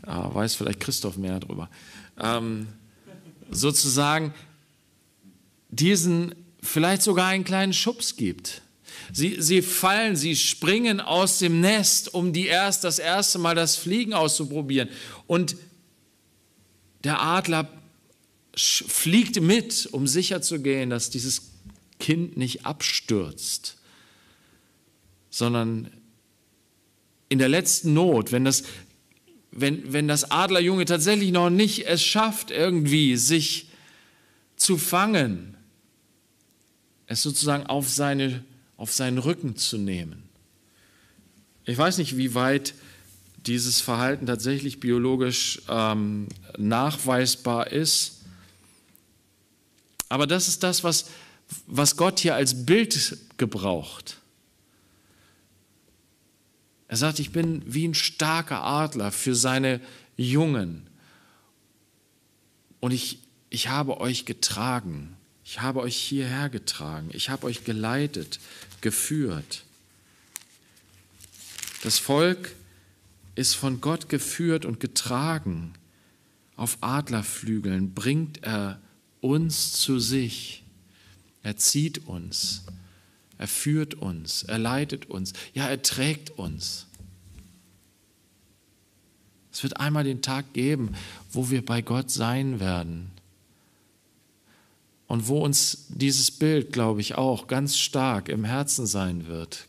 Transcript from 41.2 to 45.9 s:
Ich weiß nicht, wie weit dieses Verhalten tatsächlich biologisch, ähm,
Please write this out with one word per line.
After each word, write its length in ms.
Ich 140
weiß 180
nicht, 220
wie 160
weit 400
dieses 340
Verhalten 460
tatsächlich 520
biologisch, 920
ähm, 580